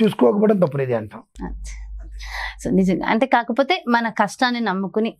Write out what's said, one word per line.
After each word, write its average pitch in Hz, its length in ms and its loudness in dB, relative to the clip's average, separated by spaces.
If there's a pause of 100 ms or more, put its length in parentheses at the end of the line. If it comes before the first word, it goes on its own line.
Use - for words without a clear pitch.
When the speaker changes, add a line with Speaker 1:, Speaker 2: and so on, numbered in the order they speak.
Speaker 1:
చూసుకోకపోవడం 214 580 4
తప్పులేదే" 139 340 0
అంటాం. 110 280 -6 (240)
Speaker 2:
అంతే. - 360 -12 (840)
So, - 80 0
నిజంగా 185 320 2
అంటే, 226 200 2
కాకపోతే 262 600 2
మన 233 200 2
కష్టాన్ని 240 520 0
నమ్ముకుని 196 600 -2